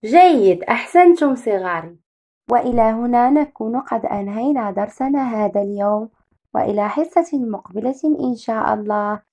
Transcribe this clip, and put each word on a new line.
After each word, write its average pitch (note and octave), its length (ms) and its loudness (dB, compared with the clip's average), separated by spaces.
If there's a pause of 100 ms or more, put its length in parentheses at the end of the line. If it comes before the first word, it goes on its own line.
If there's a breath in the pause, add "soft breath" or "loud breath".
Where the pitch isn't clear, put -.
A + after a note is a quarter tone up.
جيد، A3+ 600 6
أحسنتم D#4 720 2
صغاري. F#3 640 -6 (540)
وإلى A#3+ 300 2
هنا A#3+ 480 2
نكون C4+ 500 -2
قد A#3+ 260 -6
أنهينا G#3+ 640 -4
درسنا C4 520 -4
هذا G#3+ 380 -2
اليوم، G3+ 480 -2 (460)
وإلى G#3 340 -2
حصة E4+ 440 -2
مقبلة A3+ 680 -6 (180)
إن B3+ 160 -4
شاء A3 380 -2
الله. G#3 480 -4 (120)